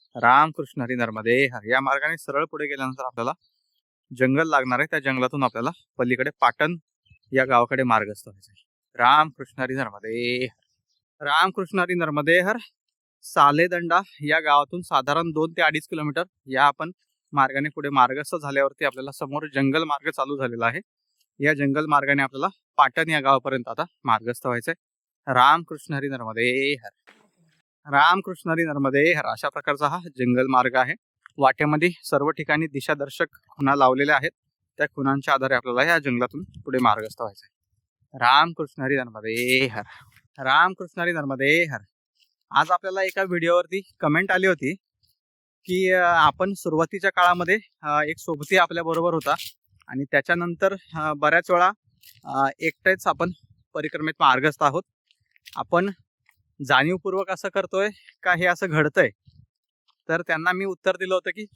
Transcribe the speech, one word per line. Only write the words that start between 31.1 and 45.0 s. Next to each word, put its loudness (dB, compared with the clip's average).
वाटेमध्ये 2
सर्व 0
ठिकाणी -2
दिशादर्शक -4
खुणा 0
लावलेल्या 4
आहेत, -2
त्या -2
खुणांच्या -2
आधारे 0
आपल्याला 0
या 2
जंगलातून -4
पुढे -8
मार्गस्थ 0
व्हायचंय. -14
रामकृष्ण 0
हरी 0
नर्मदे -2
हर. -8
रामकृष्ण 0
हरी 0
नर्मदे 0
हर. -8
आज 2
आपल्याला -2
एका -2
व्हिडिओवरती -2
कमेंट 0
आली 2
होती -2